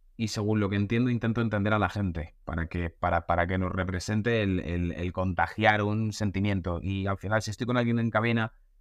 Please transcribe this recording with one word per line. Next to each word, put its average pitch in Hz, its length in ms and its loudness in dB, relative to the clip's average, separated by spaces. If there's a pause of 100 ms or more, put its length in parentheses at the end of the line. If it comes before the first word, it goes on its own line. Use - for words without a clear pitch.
(180)
y 113 100 -2
según 107 320 0
lo 101 100 2
que 101 60 0
entiendo, 117 340 2
intento 117 300 0
entender 107 340 0
a 107 40 4
la 98 100 2
gente 85 560 -4
para 80 240 -4
que, 85 220 -4
para, 85 360 0
para 85 200 2
que 92 120 0
nos 92 140 -2
represente 98 680 -2
el, 95 180 2
el, 87 320 -2
el 90 200 -6
contagiar 95 680 2
un 107 300 0
sentimiento. 95 680 -2
Y 98 240 -2
al 98 120 -2
final, 107 240 -2
si - 80 -8
estoy 107 160 -6
con 123 100 0
alguien 117 220 2
en 117 120 0
cabina, 113 440 0 (260)